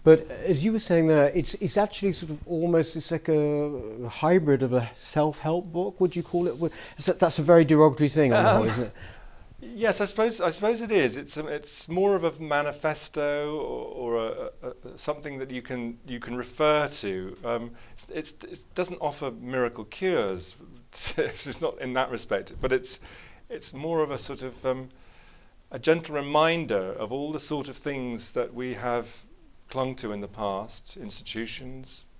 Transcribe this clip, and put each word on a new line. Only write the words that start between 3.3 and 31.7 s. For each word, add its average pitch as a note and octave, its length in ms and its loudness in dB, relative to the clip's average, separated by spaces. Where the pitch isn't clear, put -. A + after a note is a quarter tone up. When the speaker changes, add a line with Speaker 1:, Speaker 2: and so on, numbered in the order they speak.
Speaker 1:
hybrid D3+ 540 4
of B2 100 2
a A#2+ 160 2
self-help D#3 720 -2
book, F3+ 300 -4
would F3+ 140 2
you E3+ 80 -2
call F3 240 0
it? C3+ 100 -4
Would, D#3+ 140 -2
that's E3+ 120 0
a, F3+ 40 4
that's E3 260 4
a D3+ 40 2
very E3+ 220 10
derogatory D3+ 440 8
thing C#3+ 240 6
on G3 100 6
the G#3 60 6
whole, G#3+ 140 6
Speaker 2:
Um, F#3 60 2
Speaker 1:
isn't A#2 160 0
it? - 80 -8
Speaker 2:
Yes, A3+ 380 0
I G3+ 40 2
suppose, A3 360 0
I F3 80 2
suppose G#3+ 320 0
it A3 100 -6
is. C3 260 4
It's C#3+ 200 -4
a, D#3 80 -6
it's - 420 -4
more F#3+ 280 2
of E3+ 80 0
a E3 80 2
manifesto D3 1160 -2
or, B2 580 -6
or A2+ 100 -2
a, B2 220 -8
a, C3 40 -8
a, - 40 -20
something D3 400 -4
that C3+ 140 -8
you B2+ 100 -8
can, A#2+ 460 -8
you A#2+ 120 -8
can A#2+ 160 -8
refer D3+ 520 0
to. F#2 580 -4
Um, A#2 260 -6
it's, - 160 -16
it's, - 340 -6
it - 200 -14
doesn't F3+ 280 -4
offer C#3+ 300 -4
miracle A#2+ 540 -4
cures. G#2 760 -2
<laughs> - 60 -20
It's - 440 -4
not - 180 -4
in B2+ 140 -6
that C3 160 0
respect, G#2 500 -4
but C3 140 0
it's, - 260 0
it's D#3 240 -10
more D#3 280 -2
of D3 100 0
a C3+ 60 -6
sort C3 240 -10
of, B2+ 240 -10
um, C3 240 -4
a - 100 -10
gentle D#3+ 360 0
reminder C#3+ 800 2
of A2 200 -6
all D3 180 -4
the D#3 80 -4
sort C#3+ 300 -4
of B2+ 80 -12
things B2+ 560 -6
that A#2+ 200 -4
we B2 200 -6
have A#2 340 -4
clung C3 260 -4
to A#2 160 -6
in G#2 80 -6
the G2+ 80 -8
past, G2+ 680 -6
institutions B2+ 1080 -10